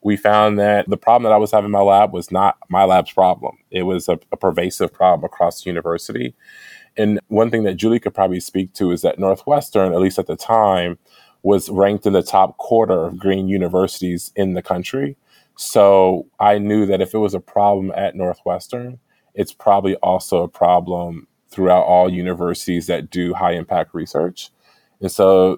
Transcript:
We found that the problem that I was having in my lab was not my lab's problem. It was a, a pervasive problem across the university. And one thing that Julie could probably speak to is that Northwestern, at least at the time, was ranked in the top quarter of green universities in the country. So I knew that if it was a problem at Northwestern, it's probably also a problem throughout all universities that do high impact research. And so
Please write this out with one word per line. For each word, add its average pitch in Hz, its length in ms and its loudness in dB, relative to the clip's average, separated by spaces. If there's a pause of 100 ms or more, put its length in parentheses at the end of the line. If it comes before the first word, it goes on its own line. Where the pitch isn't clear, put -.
We 104 140 -2
found 104 420 2
that 101 300 2
the 98 80 -4
problem 120 280 2
that 107 100 4
I 104 40 6
was 107 140 0
having 104 140 2
in 104 60 -6
my 101 80 2
lab 98 340 4
was 87 160 -10
not 95 260 0 (140)
my 95 140 2
lab's 92 280 2
problem. 90 460 0 (120)
It 92 120 -6
was 92 260 -4
a, 85 100 0 (140)
a - 60 -8
pervasive 90 540 -2
problem 87 320 0
across - 380 -4
the - 80 -12
university. 87 640 -6 (640)
And 107 320 0
one 117 220 2
thing 113 140 0
that 95 100 -2
Julie 110 260 0
could - 140 -6
probably 92 260 0
speak 95 340 -6
to 92 160 0
is 85 120 -4
that - 160 0
Northwestern, 95 760 0
at 87 80 0
least 95 180 0
at 95 80 -2
the - 100 -8
time, 95 640 0 (440)
was 98 280 0
ranked 101 360 0
in 101 60 0
the 95 100 2
top 95 360 0
quarter 95 480 0
of 90 120 -10
green 95 300 -2
universities 92 840 -2
in 95 200 -2
the 90 80 -6
country. 135 540 -6 (400)
So 95 720 4 (140)
I 104 180 4
knew 104 280 0
that 95 140 0
if 92 140 -4
it 110 40 -2
was 101 160 -2
a 92 60 -6
problem 101 540 0
at 95 220 -4
Northwestern, 120 840 -8 (360)
it's - 180 -6
probably 98 440 0
also 92 460 -2
a 90 60 -6
problem 87 800 -2 (200)
throughout 92 360 2
all 90 280 2
universities 87 760 -6
that 78 220 -6
do 90 220 -4
high 90 200 0
impact - 420 -6
research. - 560 -6 (500)
And 95 120 -6
so 95 460 4